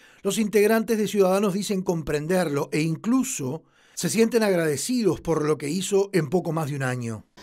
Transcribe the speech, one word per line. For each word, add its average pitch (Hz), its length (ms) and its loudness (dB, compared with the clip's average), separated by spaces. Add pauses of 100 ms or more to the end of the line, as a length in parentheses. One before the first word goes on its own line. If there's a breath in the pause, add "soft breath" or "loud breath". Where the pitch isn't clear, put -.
(220 soft breath)
los 190 160 -2
integrantes 214 600 2
de 208 80 0
Ciudadanos 190 460 2
dicen 190 280 -2
comprenderlo 156 920 0
e 151 100 0
incluso 160 840 -2 (320 soft breath)
se 170 140 -4
sienten 226 340 2
agradecidos 175 800 0
por 156 220 0
lo 151 140 2
que 143 120 -6
hizo 196 440 0
en 151 160 2
poco 170 220 0
más 156 180 -2
de 147 60 -6
un 135 80 -4
año. 120 420 -6 (180 loud breath)